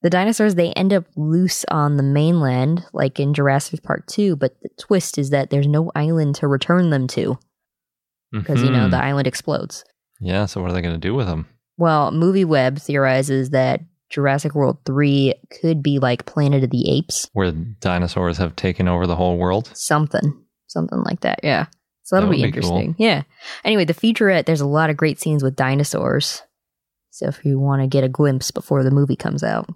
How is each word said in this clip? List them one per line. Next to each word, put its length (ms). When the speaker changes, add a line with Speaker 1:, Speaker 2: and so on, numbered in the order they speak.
Speaker 1:
The 80
dinosaurs, 440
they 180
end 200
up 120
loose 540
on 260
the 60
mainland, 880
like 260
in 140
Jurassic 500
Park 240
two, 300
but 240
the 80
twist 400
is 120
that 200
there's 160
no 280
island 420
to 100
return 440
them 180
to. 300
'Cause, 180
you 80
know, 100
Speaker 2:
Mm-hmm. 100
Speaker 1:
the 120
island 240
explodes. 580
Speaker 2:
Yeah, 260
so 140
what 100
are 40
they 80
gonna 160
do 160
with 120
them? 200
Speaker 1:
Well, 340
MovieWeb 720
theorizes 680
that 300
Jurassic 440
World 300
three 500
could 220
be 160
like 280
Planet 380
of 60
the 200
Apes. 420
Speaker 2:
Where 200
dinosaurs 840
have 180
taken 320
over 180
the 100
whole 220
world? 360
Speaker 1:
Something. 600
Something 380
like 160
that, 220
yeah. 240
So 140
that'll 140
Speaker 2:
That 60
Speaker 1:
be 60
Speaker 2:
would 120
be 60
cool. 160
Speaker 1:
interesting. 220
Yeah. 240
Anyway, 200
the 100
featurette, 520
there's 140
a 60
lot 240
of 60
great 240
scenes 220
with 140
dinosaurs. 840
So 160
if 180
you 140
wanna 280
get 180
a 40
glimpse 420
before 340
the 60
movie 260
comes 260
out. 340